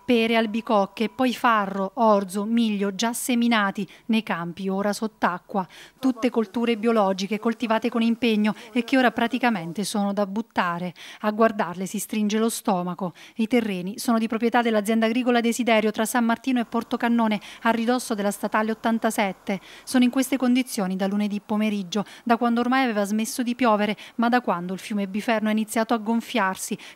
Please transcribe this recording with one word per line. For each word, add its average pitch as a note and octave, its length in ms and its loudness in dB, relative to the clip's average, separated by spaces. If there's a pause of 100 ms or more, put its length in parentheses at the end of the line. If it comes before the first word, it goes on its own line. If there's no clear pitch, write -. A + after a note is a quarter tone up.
pere, A#3 300 4
albicocche, G#3+ 760 0
poi B3+ 240 0
farro, G3 600 0
orzo, G3+ 500 2
miglio G#3+ 480 0
già A3+ 180 -2
seminati A#3 800 0 (160)
nei A3 160 2
campi F3 480 -4
ora G3+ 240 0
sott'acqua. G3 760 -4 (300)
Tutte B3 320 0
colture A#3 480 0
biologiche G#3 640 0
coltivate A3+ 500 0
con A3+ 140 0
impegno A3 500 2 (200)
e A#3+ 100 0
che B3+ 120 0
ora B3 140 4
praticamente A3 720 -2
sono G3+ 300 -2
da G3+ 140 -2
buttare. F3+ 680 -4 (280)
A G#3+ 100 -2
guardarle G#3 560 0
si G#3 100 -6
stringe G#3+ 400 -2
lo A3+ 120 2
stomaco. F3+ 640 -2 (240)
I A3 100 0
terreni G3+ 500 -2
sono A3+ 220 0
di A3+ 80 0
proprietà A#3 340 0
dell'azienda A3+ 460 2
agricola A#3+ 340 2
Desiderio A3 480 2
tra A3 160 -2
San A#3+ 180 0
Martino A#3 360 0
e - 60 -2
Portocannone, A#3 760 0 (220)
a A3+ 80 4
ridosso A#3 420 0
della G3+ 160 -2
statale A3 400 -2
ottantasette. A3 880 -2 (240)
Sono B3+ 200 2
in B3 80 4
queste C4+ 260 0
condizioni B3 580 0
da G3 120 0
lunedì G3+ 360 -2
pomeriggio, G#3 640 -2 (180)
da A#3 140 2
quando A#3 220 2
ormai B3+ 240 2
aveva G#3 200 0
smesso G#3+ 380 -2
di A#3 140 -2
piovere, G#3+ 420 2 (200)
ma A#3 120 2
da B3 120 4
quando F3+ 320 -2
il F3+ 60 -6
fiume G3+ 280 -4
Biferno G#3+ 420 -2
ha - 20 2
iniziato A3 440 0
a - 20 2
gonfiarsi, G#3+ 800 -2 (180)